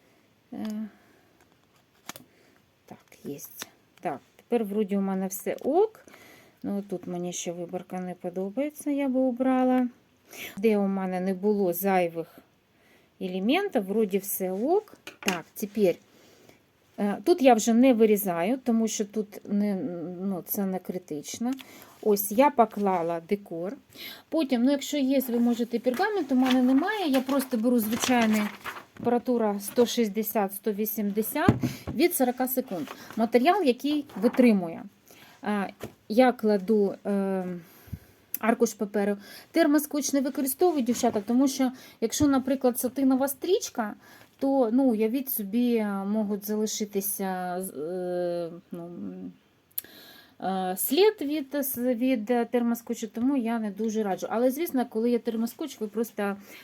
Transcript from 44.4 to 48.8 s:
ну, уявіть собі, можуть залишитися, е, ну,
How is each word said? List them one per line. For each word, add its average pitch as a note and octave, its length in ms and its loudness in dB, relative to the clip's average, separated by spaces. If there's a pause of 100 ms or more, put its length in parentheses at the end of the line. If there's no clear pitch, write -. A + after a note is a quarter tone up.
ну, C4 120 4
уявіть A#3+ 460 2
собі, A3+ 540 0 (220)
можуть G#3 400 -2
залишитися, G3 1120 -4
е, F3+ 920 -4 (220)
ну, F3 180 -10 (1500)